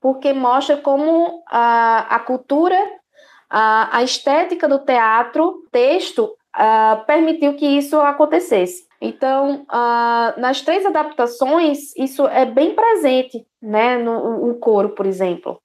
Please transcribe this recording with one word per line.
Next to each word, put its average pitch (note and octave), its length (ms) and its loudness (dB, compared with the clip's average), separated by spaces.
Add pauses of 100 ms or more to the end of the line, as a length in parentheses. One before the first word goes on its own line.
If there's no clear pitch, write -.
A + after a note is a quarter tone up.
porque C4+ 320 0
mostra C4+ 440 0
como D#4+ 720 0
a, - 640 2
a - 40 2
cultura, D4 560 0 (720)
a, A3 500 2
a A#3 40 2
estética D#4 680 0
do C4+ 120 2
teatro, A#3+ 840 0 (100)
texto, B3 580 0 (240)
ah, A3 520 2
permitiu D#4 480 2
que D4 120 -4
isso C#4+ 340 0
acontecesse. C#4+ 840 0 (140)
Então, C4+ 680 -2
ah, A#3 680 0
nas B3+ 240 -2
três F#4+ 240 -2
adaptações, D4+ 1120 -2
isso C4+ 300 -2
é C4 180 2
bem B3+ 300 0
presente, C4 720 0 (160)
né, A3+ 360 0
no, A#3 200 -4
o, A#3 320 -4
o A#3 60 -4
coro, G#3 340 0
por G3 160 -6
exemplo. F#3 580 -6